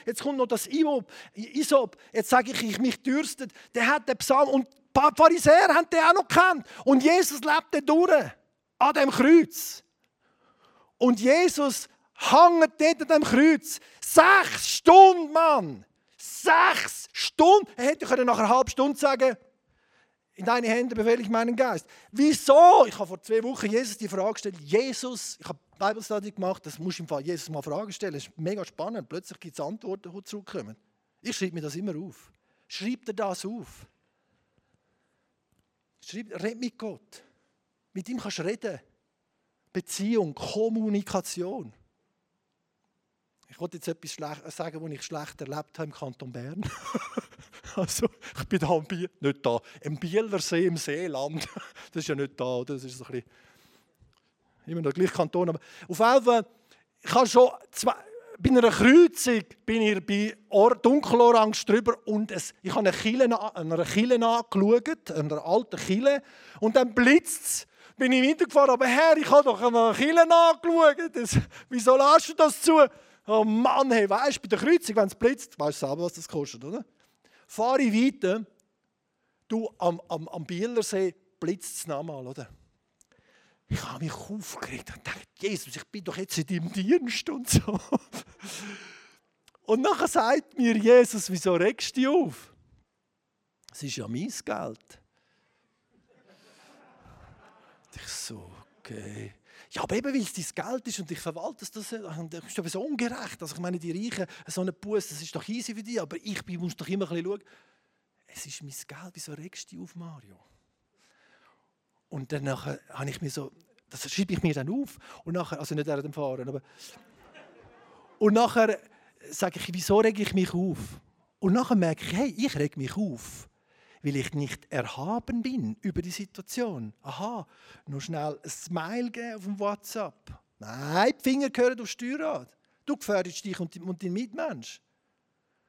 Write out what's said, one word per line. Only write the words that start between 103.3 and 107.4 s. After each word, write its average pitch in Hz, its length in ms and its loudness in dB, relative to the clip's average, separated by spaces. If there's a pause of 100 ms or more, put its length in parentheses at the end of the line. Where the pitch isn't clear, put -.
Also 160 140 -14
ich 175 80 -14
meine, 180 160 -6
die 165 140 -10
Reichen, 196 340 -8 (220)
so 185 140 -8
eine 185 120 -4
Busse, 208 360 -6
das 151 120 -16
ist 160 140 -14
doch - 120 -12
easy 226 280 -10
für 220 80 -14
dich, 220 180 -8
aber 151 220 -10
ich 202 200 -10
bin, 175 160 -12
muss 175 160 -8
doch 147 120 -14
immer 190 180 -4
ein 151 40 -8
bisschen 170 160 -6
schauen.“ 202 180 -10 (800)